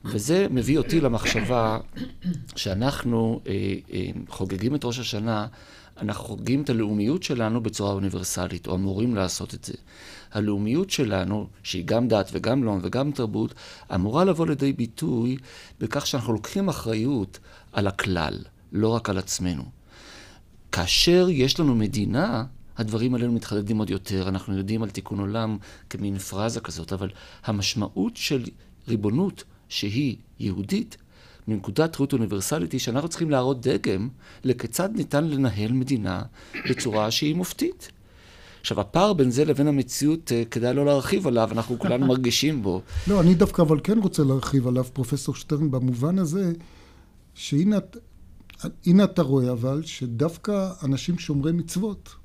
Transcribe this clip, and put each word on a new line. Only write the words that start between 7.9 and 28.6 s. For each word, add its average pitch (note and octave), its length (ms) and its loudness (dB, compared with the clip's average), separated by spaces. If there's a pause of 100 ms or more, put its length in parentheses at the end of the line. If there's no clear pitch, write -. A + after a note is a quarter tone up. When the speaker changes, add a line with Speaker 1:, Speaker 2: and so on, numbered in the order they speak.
Speaker 1:
אוניברסלית, F#2+ 760 -4
או F#2 80 -2
אמורים G2 400 0
לעשות F#2+ 380 -4
את - 120 -14
זה. - 80 -10 (580)
הלאומיות G#2+ 580 0
שלנו, G2+ 580 0 (160)
שהיא F2 220 -6
גם A#2 220 2
דת G#2+ 260 2
וגם A2+ 300 0
לאום G#2 200 0
וגם B2+ 280 -2
תרבות, A2 420 -2 (420)
אמורה A2 280 2
לבוא E3 240 2
לידי C#3 260 0
ביטוי B2 640 -2 (420)
בכך A#2 280 -4
שאנחנו A#2+ 260 0
לוקחים F#3+ 360 -2
אחריות A2+ 680 -2 (340)
על G2+ 140 2
הכלל, E2+ 460 0 (380)
לא G#2+ 180 2
רק A2+ 200 -2
על F#2 80 0
עצמנו. F2 460 -4 (1080)
כאשר F3 580 4
יש C3+ 300 2
לנו C#3+ 160 4
מדינה, A2 680 0 (340)
הדברים A2+ 380 0
עלינו A#2+ 160 0
מתחדדים G#2+ 460 0
עוד G#2+ 120 0
יותר. F#2+ 380 -2
אנחנו F#2+ 300 -2
יודעים G#2+ 260 -2
על G#2 60 -4
תיקון G2+ 300 -6
עולם G#2+ 380 -2 (320)
כמין G2 280 -4
פרזה G#2+ 420 -4
כזאת, E2 340 -8
אבל F#2+ 160 -4 (360)
המשמעות G#2+ 720 -2
של C3 260 -2 (440)